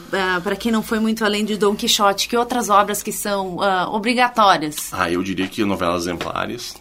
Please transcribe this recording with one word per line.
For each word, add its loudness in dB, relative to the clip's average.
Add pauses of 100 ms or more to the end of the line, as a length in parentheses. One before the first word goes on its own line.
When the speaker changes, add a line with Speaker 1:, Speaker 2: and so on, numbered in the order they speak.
(120)
Speaker 1:
ah, 0
pra -2
quem -2
não 2
foi -2
muito 0
além 0
de 0
Dom 2
Quixote, 2
que 0
outras 0
obras 4
que -6
são, -4
ah, 2
obrigatórias? 2
Speaker 2:
Ah, -2
eu 0
diria -2
que -2
novelas 0
exemplares, -6